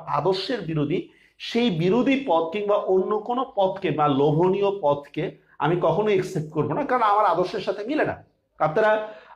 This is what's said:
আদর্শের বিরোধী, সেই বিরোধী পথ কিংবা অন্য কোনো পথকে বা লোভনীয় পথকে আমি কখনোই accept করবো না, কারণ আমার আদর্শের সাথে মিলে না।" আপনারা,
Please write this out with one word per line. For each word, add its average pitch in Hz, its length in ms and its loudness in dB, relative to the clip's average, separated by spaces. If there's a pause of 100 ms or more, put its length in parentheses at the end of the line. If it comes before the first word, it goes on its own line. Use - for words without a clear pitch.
আদর্শের 185 540 -2
বিরোধী, 160 480 -4 (280)
সেই 233 320 0
বিরোধী 214 580 2
পথ 165 260 2
কিংবা 202 220 0
অন্য 202 440 0
কোনো 247 360 -4
পথকে 190 360 0
বা 147 160 0
লোভনীয় 180 720 2
পথকে 143 560 -2 (220)
আমি 156 220 2
কখনোই 185 320 2
accept 160 360 -2
করবো 143 240 -2
না, 285 120 -4
কারণ 247 180 0
আমার 214 220 4
আদর্শের 180 340 0
সাথে 202 240 -4
মিলে 254 220 -2
না।" 120 180 -8 (360)
আপনারা, 214 480 2 (280)